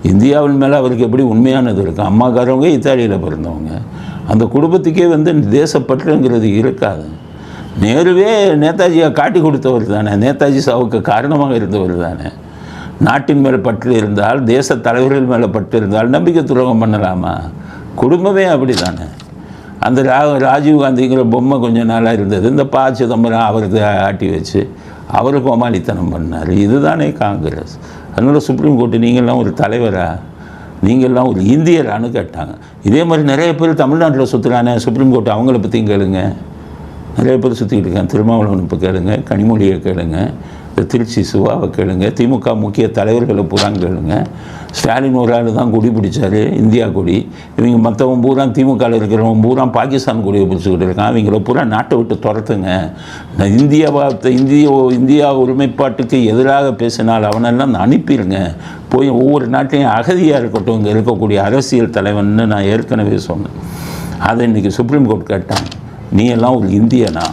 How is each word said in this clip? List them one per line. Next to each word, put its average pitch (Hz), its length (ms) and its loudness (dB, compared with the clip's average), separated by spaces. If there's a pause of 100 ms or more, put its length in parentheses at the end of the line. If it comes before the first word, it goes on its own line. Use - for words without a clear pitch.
இந்தியாவின் 139 540 4
மேலே 139 180 2
அவருக்கு 127 280 0
எப்படி 123 200 2
உண்மையானது 123 580 2
இருக்கு? 87 200 -4
அம்மாக்காரவங்க 123 680 2
இத்தாலியில 123 500 0
பிறந்தவங்க, 78 640 -8 (460)
அந்த 110 180 2
குடும்பத்துக்கே 160 640 2
வந்து 160 240 2
தேசப்பற்றுங்கிறது 139 1080 2
இருக்காது." 104 640 0 (760)
நேருவே 180 760 4
நேதாஜியை 165 540 2
காட்டி 147 300 2
கொடுத்தவர் 131 460 0
தானே, 104 220 -2
நேதாஜி 135 560 2
சாவுக்கு 120 360 0
காரணமாக 139 540 0
இருந்தவர் 95 440 -2
தானே. 82 300 -6 (720)
நாட்டின் 139 400 2
மேல் 135 200 2
பற்று 120 360 0
இருந்தால், 104 480 0
தேச 123 320 2
தலைவர்கள் 127 460 0
மேலே 120 260 2
பற்று 98 300 -2
இருந்தால் 110 320 0
நம்பிக்கை 165 340 2
துரோகம் 127 400 0
பண்ணலாமா? 92 560 -2 (560)
குடும்பமே 185 480 2
அப்படி 135 300 0
தானே. 90 280 -4 (800)
அந்த 127 220 2
ரா-, 139 360 2
ராஜீவ் 143 440 2
காந்திங்கிற 131 480 2
பொம்மை 127 300 2
கொஞ்ச 117 240 0
நாளாக 113 300 0
இருந்தது, 101 360 0
இந்த 135 160 2
ப. 131 280 0
சிதம்பரம் 117 460 0
அவருக்கு 107 460 0
ஆட்டி 98 440 0
வச்சு 87 400 -2 (420)
அவரு 135 280 2
கோமாளித்தனம் 113 720 -2
பண்ணார். 82 360 -6
இதுதானே 143 640 2
காங்கிரஸ். 80 680 -6 (320)
அதனால 139 280 2
சுப்ரீம் 139 380 0
கோர்ட்டு, 117 200 0
"நீங்கள்லாம் 120 400 2
ஒரு 113 120 0
தலைவரா? 98 720 -2 (680)
நீங்கள்லாம் 127 420 2
ஒரு 101 140 -2
இந்தியரானு?" 120 680 2
கேட்டாங்க. 92 460 -8 (280)
இதே 123 200 2
மாதிரி 156 240 2
நிறைய 151 280 0
பேர் 160 180 0
தமிழ்நாட்டுல 151 500 2
சுத்துறானே, 123 520 0
சுப்ரீம் 127 360 2
கோர்ட் 113 160 2
அவங்கள 117 260 0
பத்தியும் 110 320 0
கேளுங்க. 98 500 0 (840)
நிறைய 131 220 2
பேர் 120 240 -2
சுத்திக்கிட்டு 104 100 -2
இருக்காங்க. 95 300 0
திருமாவளவன் 104 560 0
இப்ப 87 160 -4
கேளுங்க, 92 480 -2
கனிமொழியை 104 540 0
கேளுங்க, 90 540 -4 (380)
இந்த - 180 -2
திருச்சி 113 460 -2
சிவாவை 107 420 0
கேளுங்க, 92 400 0
திமுக 120 440 0
முக்கிய 107 320 0
தலைவர்களை 117 520 0
பூரா 98 240 0
கேளுங்க. 90 580 -2 (460)
ஸ்டாலின் 131 420 0
ஒரு 120 220 2
ஆள் 117 180 0
தான் 117 180 0
கொடி 110 160 2
பிடிச்சாரு, 107 680 0
இந்தியா 110 340 2
கொடி. 92 440 -2 (260)
இவங்க 117 320 2
மத்தவன் 127 320 0
பூரா, 135 220 2
திமுகல 120 520 0
இருக்கிறவன் 110 460 2
பூரா 127 240 2
பாகிஸ்தான் 123 580 -2
கொடியை 98 240 2
பிடிச்சிக்கிட்டு 92 360 0
இருக்கான். 95 280 0
அவங்கள 107 280 2
பூரா 123 240 0
நாட்டை 113 340 -2
விட்டு 110 180 0
துரத்துங்க. 98 760 -2 (460)
நான் 98 120 2
இந்தியாவா-, 143 760 2
இந்திய, 135 640 4
இந்தியா 135 460 2
ஒருமைப்பாட்டுக்கு 131 880 0
எதிராக 131 480 2
பேசினால் 113 500 0
அவனெல்லாம் 117 460 0
நான் 98 200 2
அனுப்பிடுங்க. 95 640 0 (340)
போய் 135 200 2
ஒவ்வொரு 127 400 2
நாட்டையும் 135 400 0
அகதியா 147 500 2
இருக்கட்டும், 110 460 -2
இங்க 107 140 2
இருக்கக்கூடிய 104 380 0
அரசியல் 117 520 0
தலைவன்னு 104 560 0
நான் 104 180 0
ஏற்கனவே 104 540 0
சொன்னேன். 87 340 -6 (680)
அதை 117 260 0
இன்னைக்கு 104 260 0
சுப்ரீம் 127 360 0
கோர்ட் 104 220 -2
கேட்டாங்க. - 500 -6 (320)
"நீ 101 140 2
எல்லாம் 123 300 2
ஒரு 107 120 -2
இந்தியனா? 101 640 0